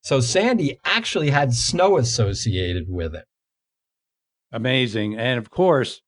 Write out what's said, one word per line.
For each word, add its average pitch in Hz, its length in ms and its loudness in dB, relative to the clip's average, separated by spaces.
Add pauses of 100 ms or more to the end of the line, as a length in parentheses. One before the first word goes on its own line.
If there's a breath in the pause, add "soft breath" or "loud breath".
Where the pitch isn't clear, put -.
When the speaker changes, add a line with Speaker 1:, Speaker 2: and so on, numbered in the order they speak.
Speaker 1:
So 139 180 2
Sandy 185 640 0
actually 175 460 0
had 139 240 2
snow 180 440 2
associated 92 880 -2
with 82 260 -6
it. 78 100 -14 (1300)
Speaker 2:
Amazing. 113 680 -2
And 120 200 -2
of 110 120 -10
course 160 580 0